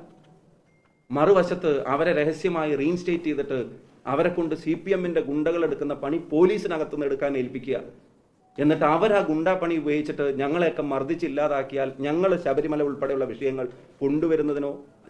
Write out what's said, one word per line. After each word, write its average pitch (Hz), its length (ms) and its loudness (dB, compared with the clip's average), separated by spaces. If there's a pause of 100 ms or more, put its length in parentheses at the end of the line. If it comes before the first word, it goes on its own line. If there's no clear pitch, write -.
(1200)
മറുവശത്ത് 180 520 4 (220)
അവരെ 165 180 2 (100)
രഹസ്യമായി 156 520 0 (100)
റീഇൻസ്റ്റേറ്റ് 170 460 0
ചെയ്തിട്ട് 135 320 -2 (500)
അവരെ 165 240 2
കൊണ്ട് 165 260 -2
സി 156 120 -2 (100)
പി 190 120 -4
എമ്മിന്റെ 175 320 0
ഗുണ്ടകൾ 156 380 0
എടുക്കുന്ന 143 280 -4 (100)
പണി 147 140 -2 (120)
പോലീസിനകത്തുനിന്ന് 160 800 2
എടുക്കാൻ 139 220 0 (100)
ഏൽപ്പിക്കുക, 127 360 -6 (840)
എന്നിട്ട് 151 320 4
അവർ 202 240 4
ആ - 100 6
ഗുണ്ടാ 160 340 0
പണി 170 200 0
ഉപയോഗിച്ചിട്ട് 147 440 -2 (160)
ഞങ്ങളെയൊക്കെ 160 500 0
മർദ്ദിച്ച് 147 380 -2
ഇല്ലാതാക്കിയാൽ 135 600 -2 (160)
ഞങ്ങൾ 175 260 2 (140)
ശബരിമല 147 420 0
ഉൾപ്പെടെയുള്ള 135 460 -2
വിഷയങ്ങൾ 131 340 -2 (340)
കൊണ്ടുവരുന്നതിനോ 147 680 0 (380)